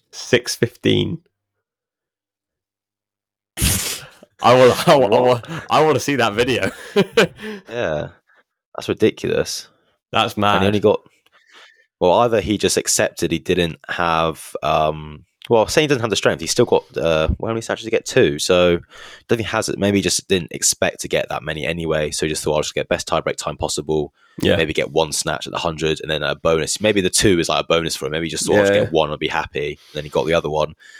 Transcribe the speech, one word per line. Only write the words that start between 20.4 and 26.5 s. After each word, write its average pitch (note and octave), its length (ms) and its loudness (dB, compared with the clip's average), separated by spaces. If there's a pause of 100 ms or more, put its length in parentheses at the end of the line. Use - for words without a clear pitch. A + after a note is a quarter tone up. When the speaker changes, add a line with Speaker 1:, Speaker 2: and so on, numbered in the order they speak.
Speaker 2:
expect - 480 -2
to - 80 -10
get - 200 -2
that D2 140 -8
many D#2 240 -8
anyway. D#2 460 -2
So - 140 -4
he D#2 40 -2
just - 140 -6
thought, D2+ 120 0
"I'll D2+ 60 0
just - 120 -6
get - 140 -4
best - 200 -4
tiebreak D#2 280 -2
time D2 200 -8
possible." D2+ 560 -4 (280)
Speaker 1:
Yeah. F2+ 160 2
Speaker 2:
Maybe D#2+ 160 0
get C#2+ 200 -4
one D#2 200 0
snatch - 360 -6
at - 40 -12
the - 60 -6
hundred D#2+ 420 -4
and - 100 -12
then D2 120 -2
a D2 140 -4
bonus. D#2+ 440 0